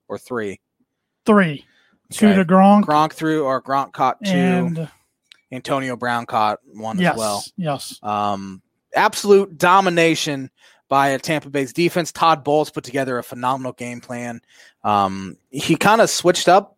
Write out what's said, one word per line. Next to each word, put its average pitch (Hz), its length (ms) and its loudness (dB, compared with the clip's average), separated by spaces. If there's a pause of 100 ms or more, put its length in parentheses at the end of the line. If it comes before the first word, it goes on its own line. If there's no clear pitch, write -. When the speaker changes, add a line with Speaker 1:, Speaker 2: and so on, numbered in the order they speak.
Speaker 1:
or 101 100 -10
three? 107 420 -8 (640)
Speaker 2:
Three. 185 400 2 (460)
Two - 160 2
Speaker 1:
Okay. 202 100 6
Speaker 2:
to 190 80 2
Gronk. 196 400 6
Speaker 1:
Gronk 151 280 0
threw, 156 300 -2
or 131 180 -2
Gronk 135 320 -2
caught - 300 -2
two. 202 80 -2
Speaker 2:
And 175 580 0 (600)
Speaker 1:
Antonio 131 440 -6
Brown 120 320 -4
caught 107 320 0 (140)
one 110 260 -8
Speaker 2:
Yes, 175 140 2
Speaker 1:
as - 60 -6
well. 104 240 -4 (140)
Speaker 2:
yes. 151 460 -8
Speaker 1:
Um, 101 580 -4 (340)
absolute 196 600 2
domination 165 920 2 (360)
by 139 220 2
a 135 100 -2
Tampa 151 300 -6
Bay's 139 240 -4
defense. 170 380 -2
Todd 160 320 2
Bowles 147 260 0
put - 140 -12
together 131 340 -4
a 120 60 -8
phenomenal 127 500 -6
game 120 280 -12
plan. 120 400 -12 (420)
Um, 95 540 -2 (120)
he 147 260 -2
kinda 208 320 4
switched - 400 0
up 190 300 2